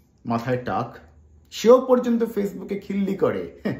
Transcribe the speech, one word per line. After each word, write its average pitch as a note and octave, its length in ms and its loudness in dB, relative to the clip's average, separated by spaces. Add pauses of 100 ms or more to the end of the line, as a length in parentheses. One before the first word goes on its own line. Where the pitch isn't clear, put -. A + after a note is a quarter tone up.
(260)
মাথায় A#2+ 400 -4
টাক, G2+ 320 -6 (540)
সেও B3 300 6
পর্যন্ত B3 420 2
Facebook-এ G3 560 -6
খিল্লি G3 360 -4
করে, G2+ 460 -2 (180)